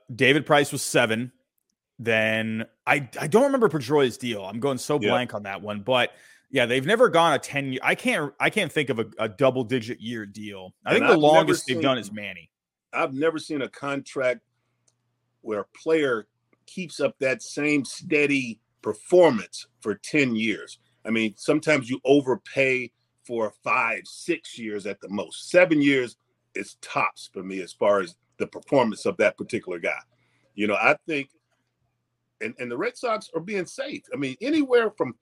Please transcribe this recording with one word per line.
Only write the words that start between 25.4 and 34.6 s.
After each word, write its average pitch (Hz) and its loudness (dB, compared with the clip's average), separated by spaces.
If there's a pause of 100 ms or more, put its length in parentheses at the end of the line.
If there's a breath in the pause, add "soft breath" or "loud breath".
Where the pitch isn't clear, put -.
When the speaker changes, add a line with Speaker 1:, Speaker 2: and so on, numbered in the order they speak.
Speaker 2:
Seven 170 6
years 135 0 (380)
is 98 -10
tops - -4
for 98 -10
me 95 -8
as 85 -14
far 101 4
as 87 -8 (220)
the 101 -4
performance 117 0
of 98 -2
that 104 2
particular 92 -8
guy. 85 -6 (560)
You 104 -2
know, 104 0
I 117 4 (100)
think, 143 -6 (1080)
and, 113 -8
and 123 -10
the 120 -8
Red 208 -6
Sox 220 -6
are 160 -4
being 185 -6
safe. - -12 (100)
I 127 -8
mean, 135 -6
anywhere 254 2